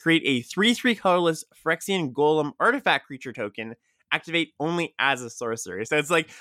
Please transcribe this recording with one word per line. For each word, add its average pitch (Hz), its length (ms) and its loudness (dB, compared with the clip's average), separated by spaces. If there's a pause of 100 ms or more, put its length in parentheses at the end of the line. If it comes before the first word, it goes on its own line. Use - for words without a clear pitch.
create 165 220 4
a 131 160 2
three 208 320 0
three 240 220 0
colorless 175 500 2 (180)
Phyrexian 165 520 -2
Golem 147 440 2
artifact 190 480 2
creature 131 280 -12
token, 113 400 -8 (360)
activate 160 480 -2
only 165 400 -2
as 131 220 0
a 120 80 -10
sorcery. 113 560 -6
So 151 140 0
it's, 143 100 -2
like, - 220 0 (100)